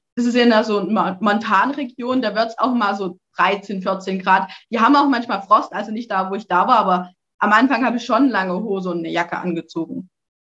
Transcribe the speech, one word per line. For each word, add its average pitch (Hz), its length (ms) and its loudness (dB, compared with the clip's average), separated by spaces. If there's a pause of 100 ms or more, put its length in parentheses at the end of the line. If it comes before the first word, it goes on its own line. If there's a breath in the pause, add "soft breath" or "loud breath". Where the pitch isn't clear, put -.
(180)
das 240 80 0
ist 240 100 0
in 240 140 6
der 220 160 4
so 208 160 -2
Mo-, 185 400 -2
Montanregion, 233 1000 0
da 208 140 -4
wird's 226 220 -2
auch 247 160 0
mal 214 220 0
so 190 220 -6 (200)
dreizehn, 196 440 -2
vierzehn 190 380 -4
Grad. 190 320 0 (180 loud breath)
Die 226 120 -2
haben 269 160 6
auch 285 100 4
manchmal 233 340 -2
Frost, - 300 2
also 208 220 -8
nicht 226 180 -8
da, 190 180 -2
wo 196 60 -4
ich 220 120 -10
da 185 200 2
war, 240 120 6
aber 185 320 0 (280)
am 208 140 2
Anfang 247 320 2
habe 226 100 -2
ich 233 80 -6
schon 254 240 2
lange 190 340 -2
Hose 185 280 -4
und 175 80 -4
eine 165 120 -6
Jacke 170 280 -4
angezogen. 165 720 -8 (340)